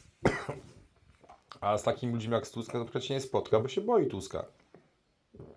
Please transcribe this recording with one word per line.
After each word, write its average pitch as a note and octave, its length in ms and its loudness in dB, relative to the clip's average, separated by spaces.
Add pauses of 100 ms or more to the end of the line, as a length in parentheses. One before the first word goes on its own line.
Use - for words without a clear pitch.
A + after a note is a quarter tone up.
(240)
<coughs> - 1400 -6
a G#2 160 2
z G#2 60 -6
takimi A#2 300 0
ludźmi A2+ 200 0
jak A2+ 140 2
z - 40 -14
Tuska A#2+ 280 -4
na A#2 60 -2
przykład B2 180 -4
się C#3 100 -4
nie C3+ 80 -2
spotka, A2 380 2
bo B2 80 2
się G3 140 -2
boi G#3 260 4
Tuska. - 380 -4 (1120)